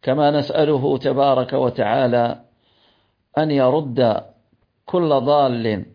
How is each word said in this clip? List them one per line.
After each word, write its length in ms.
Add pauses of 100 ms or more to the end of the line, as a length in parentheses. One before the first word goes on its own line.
كما 300
نسأله 640
تبارك 560
وتعالى 880 (960)
أن 140
يرد 720 (640)
كل 240
ضال 840